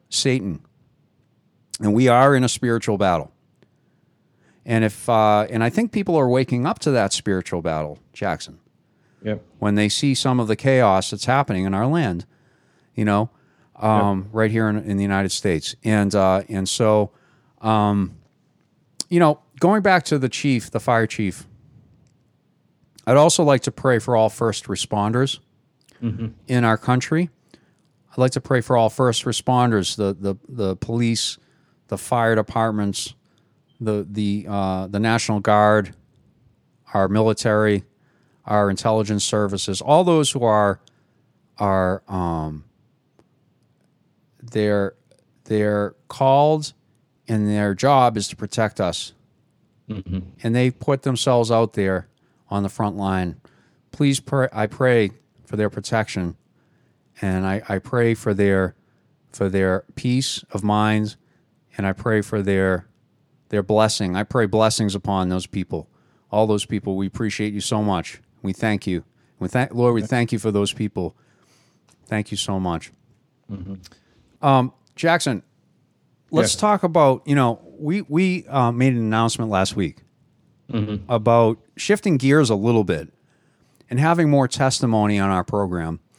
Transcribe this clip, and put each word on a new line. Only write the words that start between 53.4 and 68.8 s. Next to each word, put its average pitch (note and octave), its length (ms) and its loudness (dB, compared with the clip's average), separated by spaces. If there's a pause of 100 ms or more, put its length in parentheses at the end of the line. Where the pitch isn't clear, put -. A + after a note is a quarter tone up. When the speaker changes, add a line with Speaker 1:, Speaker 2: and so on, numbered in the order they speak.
Speaker 1:
Please C#3 300 0
pray, C3 320 -2
I G#2+ 140 -2
pray A#2 460 2 (320)
for - 120 -10
their G#2 140 0
protection. G2 640 -4 (840)
And F#2+ 260 -2
I, G2 220 -4
I G2 100 -4
pray A#2 360 0
for G#2+ 200 -2
their, F#2+ 400 2 (560)
for G2+ 180 -4
their F#2+ 360 0 (100)
peace - 560 -4
of G2 140 -6
mind, G#2+ 520 0 (600)
and G2 100 -4
I F#2+ 60 -2
pray A2 280 -2
for G2+ 220 -4
their, F#2+ 440 0 (640)
their G2+ 120 0
blessing. G#2+ 540 0
I G#2 80 -2
pray A#2 220 0
blessings A2 480 2
upon F#2+ 340 -2
those F#2 180 -4
people, F2 420 -8 (420)
all G#2+ 160 2
those G#2 200 0
people. G2+ 300 -6
We G2 100 -2
appreciate G#2+ 480 -6
you G2+ 60 -6
so G#2+ 220 -2
much. F#2+ 380 -4 (220)
We F#2+ 100 -4
thank G#2+ 340 -2